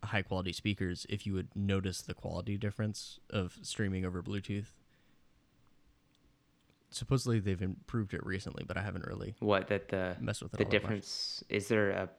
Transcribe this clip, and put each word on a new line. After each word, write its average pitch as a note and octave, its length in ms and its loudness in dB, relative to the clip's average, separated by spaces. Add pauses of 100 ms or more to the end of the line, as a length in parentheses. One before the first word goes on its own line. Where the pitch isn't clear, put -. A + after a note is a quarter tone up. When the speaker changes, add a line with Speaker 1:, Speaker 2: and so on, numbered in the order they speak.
Speaker 1:
high-quality F#2 520 0
speakers, F#2+ 560 0
if G#2 180 -2
you G2 60 0
would F#2+ 240 -2
notice G2 440 2
the - 120 -8
quality G2+ 440 -4
difference G#2+ 600 -4 (100)
of F#2 320 -2
streaming F#2+ 440 0
over F2+ 180 -2
Bluetooth. G2+ 440 -4 (2250)
Supposedly B2 460 4
they've F#2+ 220 2
improved F#2+ 520 -2
it - 120 -4
recently, - 400 -4
but F2+ 100 -4
I F2+ 60 0
haven't F#2 260 -4
really G2 320 -6
Speaker 2:
What, G2+ 300 4
that G2+ 180 2
the, F#2 320 0
Speaker 1:
messed A2 240 -4
with - 100 -8
it - 40 -4
Speaker 2:
the A2 80 6
Speaker 1:
all G2+ 40 -2
that G#2 60 6
much. G#2 60 6
Speaker 2:
difference, - 680 -4
is G2+ 220 0
there G#2 220 6
a, F#2+ 280 0